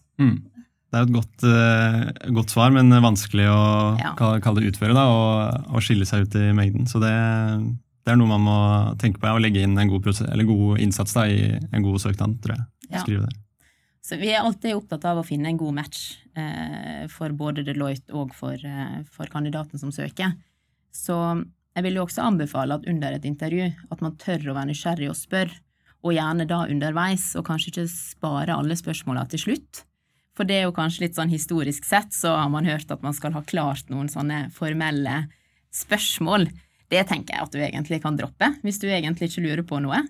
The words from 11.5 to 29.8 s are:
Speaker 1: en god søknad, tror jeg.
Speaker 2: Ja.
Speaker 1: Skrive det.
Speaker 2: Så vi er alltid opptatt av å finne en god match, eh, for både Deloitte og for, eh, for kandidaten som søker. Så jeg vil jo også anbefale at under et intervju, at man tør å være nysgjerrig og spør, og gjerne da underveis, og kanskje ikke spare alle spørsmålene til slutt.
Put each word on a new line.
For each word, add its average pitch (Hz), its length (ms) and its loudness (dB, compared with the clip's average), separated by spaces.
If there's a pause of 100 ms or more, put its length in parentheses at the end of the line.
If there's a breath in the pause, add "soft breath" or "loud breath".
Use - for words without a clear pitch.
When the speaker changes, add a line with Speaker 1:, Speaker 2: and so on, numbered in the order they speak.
Speaker 1:
en 107 100 0
god 98 180 2
søknad, 104 400 -2
tror 110 160 -4
jeg. 120 100 -6 (240)
Speaker 2:
Ja. 185 120 -6
Speaker 1:
Skrive 104 240 -2
det. - 100 -8 (640)
Speaker 2:
Så 269 160 -10
vi 214 140 -2
er 214 100 2
alltid 220 320 -2
opptatt 196 300 -6
av 170 140 0
å 165 60 -4
finne 147 220 -2
en 165 120 -2
god 151 160 -4
match, - 420 -10 (180)
eh, 151 720 -10
for 160 220 -10
både 147 360 -6
Deloitte 139 480 -6
og 143 220 -8
for, 131 200 -10
eh, 139 500 -10
for 151 220 -14
kandidaten 151 520 -8
som 139 140 -8
søker. 147 420 -6 (580 soft breath)
Så 170 540 -4 (300)
jeg 180 80 -4
vil 185 100 -2
jo 185 120 -2
også 233 180 -6
anbefale 147 500 -2
at - 140 -8
under 147 240 -4
et 143 100 -8
intervju, 160 500 -4 (200)
at - 100 -12
man 156 140 -6
tør 165 260 -6
å 139 120 -6
være 139 180 -6
nysgjerrig 151 360 -4
og 156 60 -8
spør, 185 360 -4 (520)
og 170 120 0
gjerne 160 340 0
da 170 180 0
underveis, 165 680 -2
og 165 80 -6
kanskje 160 260 -4
ikke 170 180 -6
spare 156 680 -6
alle 151 180 -2
spørsmålene 127 540 -6
til 160 100 -6
slutt. - 460 -6 (500)